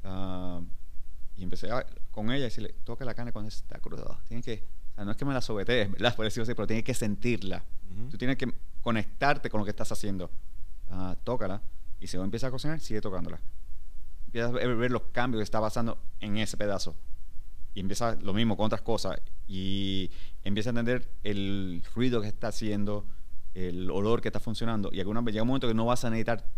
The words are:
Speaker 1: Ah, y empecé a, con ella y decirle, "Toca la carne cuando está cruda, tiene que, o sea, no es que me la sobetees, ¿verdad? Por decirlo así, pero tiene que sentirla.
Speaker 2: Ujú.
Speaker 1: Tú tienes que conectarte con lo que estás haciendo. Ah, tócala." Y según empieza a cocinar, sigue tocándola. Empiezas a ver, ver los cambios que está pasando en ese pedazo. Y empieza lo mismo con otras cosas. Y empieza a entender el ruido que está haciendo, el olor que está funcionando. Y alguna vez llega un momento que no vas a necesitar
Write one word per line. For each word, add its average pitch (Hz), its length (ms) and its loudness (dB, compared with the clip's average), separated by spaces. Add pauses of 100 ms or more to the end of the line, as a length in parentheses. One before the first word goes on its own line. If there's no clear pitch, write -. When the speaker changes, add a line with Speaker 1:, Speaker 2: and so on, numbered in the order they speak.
Speaker 1:
Ah, 92 580 0 (720)
y 92 80 -4
empecé - 280 4
a, 123 140 0 (260)
con 110 180 0
ella 139 120 2
y - 20 2
decirle, 110 400 0
"Toca 117 200 -2
la 117 120 0
carne 120 160 -2
cuando 107 180 0
está - 300 -2
cruda, - 480 0
tiene 117 160 0
que, 113 200 -2 (280)
o - 40 -2
sea, 104 100 -2
no 104 60 -2
es - 60 2
que 143 80 -2
me 139 80 0
la 123 80 0
sobetees, 104 500 0
¿verdad? 104 240 2
Por 110 100 0
decirlo 113 180 0
así, 117 100 0
pero 104 140 0
tiene 113 160 2
que 131 100 0
sentirla. 101 720 0 (280)
Speaker 2:
Ujú. 117 180 -2
Speaker 1:
Tú - 80 -2
tienes 131 200 2
que - 160 0 (280)
conectarte 117 680 2
con 107 100 0
lo 101 60 0
que 104 60 -2
estás - 200 0
haciendo. 98 380 0 (600)
Ah, 92 340 2
tócala." 107 400 0 (360)
Y 95 80 -2
según 92 180 0
empieza 113 220 0
a 127 40 -2
cocinar, 147 280 0
sigue - 220 2
tocándola. 90 380 -2 (880)
Empiezas 117 240 0
a - 20 2
ver, 123 220 0
ver 123 160 2
los 117 200 0
cambios 123 280 2
que 104 60 0
está 110 140 2
pasando 113 380 0 (220)
en 104 180 0
ese 110 200 0
pedazo. 101 380 0 (800)
Y 101 60 -2
empieza 101 420 0
lo 98 120 2
mismo 110 220 2
con 107 120 0
otras 110 140 0
cosas. 101 380 0 (280)
Y 95 640 0 (320)
empieza 104 260 0
a - 20 -2
entender 120 380 0 (140)
el 98 600 0 (120)
ruido 120 260 2
que 107 60 -2
está 110 220 -2
haciendo, 104 580 0 (460)
el 92 360 0
olor 107 320 2
que 113 60 -2
está 101 120 0
funcionando. 110 520 0
Y 95 80 0
alguna 104 220 0
vez 117 120 0
llega 110 100 2
un 120 40 2
momento 131 200 0
que 117 60 2
no 113 120 0
vas 120 180 2
a 117 60 0
necesitar 113 360 0 (120)